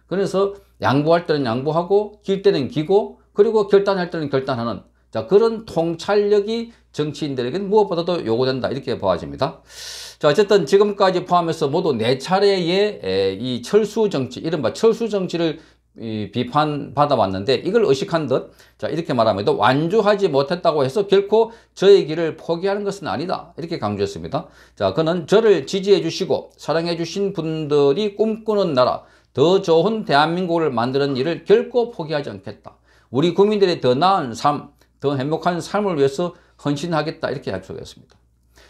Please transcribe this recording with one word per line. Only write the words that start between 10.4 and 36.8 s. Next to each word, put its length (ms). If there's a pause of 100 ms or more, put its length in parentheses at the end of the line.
지금까지 600
포함해서 420
모두 240
네 260
차례의, 840
에, 300
이 280
철수 480
정치, 300
이른바 320
철수 380
정치를 500 (400)
이 320
비판받아왔는데 1200
이걸 280
의식한 440
듯, 260 (240)
자, 100
이렇게 260
말하면 320
완주하지 840
못했다고 560
해서 220
결코 440 (220)
저의 340
길을 300
포기하는 480
것은 240
아니다. 480
이렇게 220
강조했습니다. 680 (300)
자, 160
그는 340
저를 400
지지해 340
주시고 540
사랑해 400
주신 380
분들이 840
꿈꾸는 560
나라, 320 (300)
더 280
좋은 440
대한민국을 680
만드는 460
일을 260
결코 480
포기하지 380
않겠다. 480 (320)
우리 240
국민들의 480
더 120
나은 420
삶, 340 (320)
더 160
행복한 420
삶을 380
위해서 360 (300)
헌신하겠다. 680